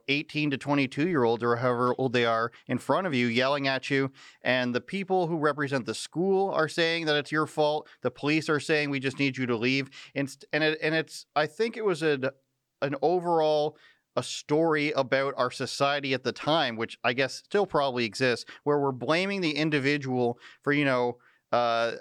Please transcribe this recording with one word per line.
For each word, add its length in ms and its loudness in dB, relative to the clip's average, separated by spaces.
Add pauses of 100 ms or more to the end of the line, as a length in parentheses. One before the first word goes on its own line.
eighteen 420 -2
to 80 -2
twenty-two 500 0
year 160 2
olds 180 2
or 140 2
however 400 0
old 160 -2
they 140 4
are 260 0 (140)
in 100 -2
front 300 0
of 80 -4
you 140 2
yelling 380 0
at 220 -4
you. 240 0 (300)
And 320 0
the 80 -2
people 440 -2
who 120 -2
represent 480 -2
the 80 -4
school 560 0
are 180 0
saying 380 0
that 100 2
it's 160 -4
your 140 2
fault. 420 0 (140)
The 80 0
police 400 0
are 100 2
saying, 300 0
"We 100 -2
just 180 -4
need 200 0
you 80 -2
to 100 2
leave." 320 0 (260)
And, 220 -4 (160)
and 100 2
it, 200 2
and 120 0
it's, 300 -4 (100)
I 120 2
think 320 -4
it 80 -4
was 160 2
a, 320 0 (480)
an 180 0
overall, 800 2 (380)
a 80 -2
story 680 0
about 440 0
our 160 0
society 600 -2
at 100 -2
the 80 -2
time, 440 0
which 280 -6
I 80 2
guess 220 0
still 300 0
probably 400 0
exists, 400 0 (200)
where 140 2
we're 120 0
blaming 500 -2
the 120 0
individual 840 0 (240)
for, 100 0
you 120 2
know, 340 0 (340)
uh, 480 2